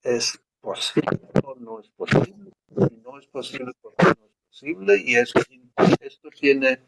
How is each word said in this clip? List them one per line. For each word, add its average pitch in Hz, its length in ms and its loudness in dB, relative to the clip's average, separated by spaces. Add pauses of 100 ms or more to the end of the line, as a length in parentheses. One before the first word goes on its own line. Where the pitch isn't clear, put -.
¿Es 120 360 -4 (220)
posible - 580 -4 (240)
o 135 120 -12
no 113 240 -16
es - 100 -20
posible? - 640 -2 (380)
Si - 80 -14
no 131 220 -20
es - 80 -20
posible, 127 440 -12 (100)
¿por - 140 -20
qué - 100 2
no - 200 0
es - 80 -20 (140)
posible? 190 580 -2
Y 123 100 0
eso, 120 240 2 (600)
esto - 300 -18
tiene 135 580 2